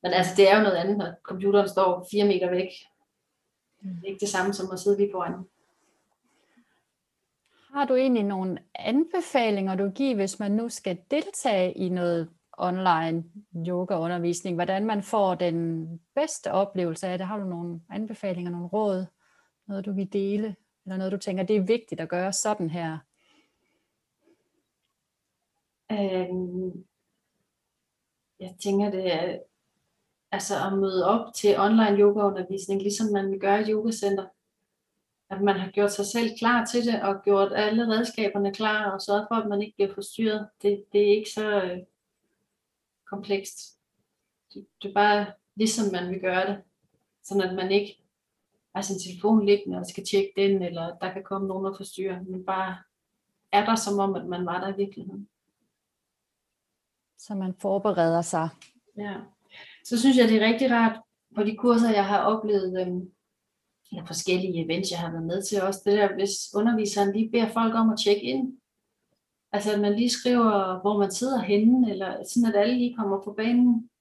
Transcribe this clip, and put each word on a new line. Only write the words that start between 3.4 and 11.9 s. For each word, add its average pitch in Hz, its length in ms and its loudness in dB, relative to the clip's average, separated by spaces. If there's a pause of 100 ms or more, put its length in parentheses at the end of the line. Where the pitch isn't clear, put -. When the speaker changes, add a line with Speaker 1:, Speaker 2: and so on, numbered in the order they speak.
Speaker 2:
Mm. 196 140 -12
Speaker 1:
Det 170 80 -14
er 196 40 -10
ikke 196 120 -10
det 208 100 -2
samme 196 240 0
som 190 180 -6
at 185 80 -8
sidde 202 180 2
lige 202 140 2
foran. 175 220 -4 (2500)
Speaker 3:
Har 285 120 0
du 262 100 4
egentlig 254 280 4
nogle 190 340 -2 (180)
anbefalinger, 233 1000 0
du 196 140 0
giver, 262 260 -2
hvis 196 240 -2
man 202 120 -2
nu 226 180 0
skal 180 280 -6 (140)
deltage 240 600 0
i 185 160 -4
noget 175 400 0 (320)